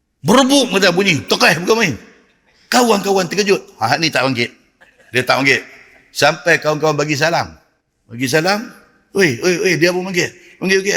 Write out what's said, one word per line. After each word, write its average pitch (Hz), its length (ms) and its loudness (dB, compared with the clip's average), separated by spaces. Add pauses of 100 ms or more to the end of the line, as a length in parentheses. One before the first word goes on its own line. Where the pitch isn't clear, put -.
(240)
Berebut 262 480 2
macam 190 240 2
bunyi. 185 300 0
Terai 208 340 0
bukan 220 160 0
main. 190 180 0 (800)
Kawan-kawan 196 560 2
terkejut. 190 320 0 (160)
"Ha, 127 240 -2
ni 160 80 0
tak 127 160 0
bangkit." 120 300 -2 (580)
Dia 123 140 -2
tak 127 160 0
bangkit. 131 180 2 (560)
Sampai 156 480 2
kawan-kawan 151 320 0
bagi 151 160 -2
salam. 139 480 -2 (480)
Bagi 117 160 -8
salam. 180 480 -2 (400)
"Oi, 170 240 2
oi, 170 180 0 (140)
oi, 180 80 2
dia 170 160 2
pun 180 80 -4
bangkit." 175 320 -4 (240)
Bangkit, 190 240 0
bangkit. 196 160 -2